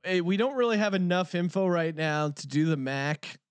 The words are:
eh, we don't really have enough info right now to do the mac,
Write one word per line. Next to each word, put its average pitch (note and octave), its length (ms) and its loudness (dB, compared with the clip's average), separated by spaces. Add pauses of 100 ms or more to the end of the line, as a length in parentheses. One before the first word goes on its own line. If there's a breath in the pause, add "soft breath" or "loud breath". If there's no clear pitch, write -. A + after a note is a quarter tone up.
eh, F#3 160 0
we F3+ 160 2
don't B3+ 180 0
really A#3 240 2
have G#3 160 2
enough F3+ 400 0
info F3+ 320 0
right E3 280 0
now D3+ 360 0
to C#3+ 160 -10
do D3 200 2
the D#3+ 100 2
mac, C#3 600 -4 (140)